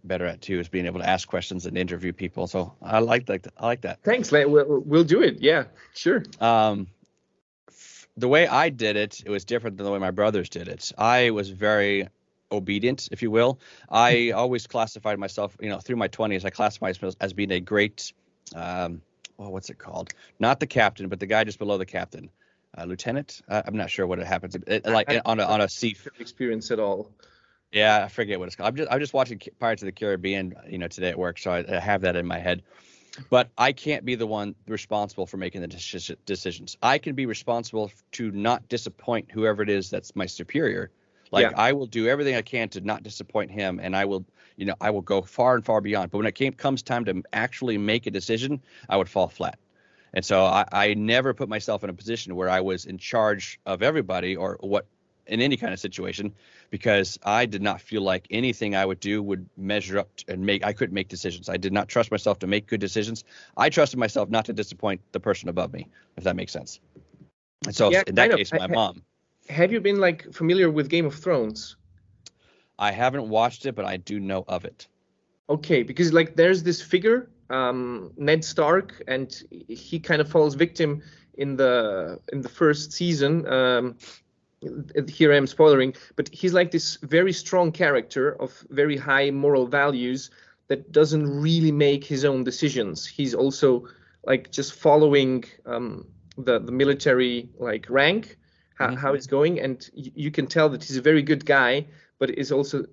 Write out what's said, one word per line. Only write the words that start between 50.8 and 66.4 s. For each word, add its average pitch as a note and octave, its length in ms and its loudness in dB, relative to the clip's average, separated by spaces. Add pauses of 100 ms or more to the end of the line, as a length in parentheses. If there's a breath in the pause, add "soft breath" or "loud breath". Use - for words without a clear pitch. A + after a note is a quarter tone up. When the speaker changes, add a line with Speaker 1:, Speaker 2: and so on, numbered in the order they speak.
Speaker 1:
never A#2 400 0
put C3 160 -6
myself G#2+ 360 -4
in G2 40 -6
a F#2 60 -8
position G2 420 -8
where F#2 140 -2
I F#2 100 2
was F#2 240 -4
in F#2+ 140 -12
charge G#2+ 680 -2
of F#2+ 180 -4
everybody F#2+ 540 0
or F#2 240 -6
what G2 240 -2 (440)
in A2+ 120 -2
any C3+ 160 2
kind F#2 160 -6
of F#2 60 -8
situation, G2 560 -8 (340 soft breath)
because G2+ 540 0
I A2 240 2
did G2+ 160 -6
not G2+ 180 -2
feel G#2+ 220 -6
like F#2 280 -2
anything A2 440 -2
I G2 100 2
would F#2+ 140 -2
do G#2 240 -2
would F#2+ 340 -6
measure F#2+ 440 -4
up - 160 -6
t-, - 120 -16
and F#2 160 -6
make, G2+ 200 0
I G#2 80 -2
couldn't G#2 200 -4
make F#2+ 160 -4
decisions. F2+ 400 -10
I F2+ 80 -4
did F#2 160 -4
not G2 160 0
trust A#2 220 0
myself G#2 300 -2
to F#2 80 -6
make G#2 180 -2
good G#2+ 140 -4
decisions. G#2 440 -6 (320 loud breath)
I C#3 140 2
trusted C#3+ 300 2
myself G#2 280 0
not A2 180 0
to A#2 60 -6
disappoint G2+ 480 -4 (120)
the F#2+ 80 -6
person F#2+ 280 -2
above F2 240 -4
me, F2 140 -12 (300 soft breath)
if - 80 -8
that F#2 100 0
makes F2+ 180 -8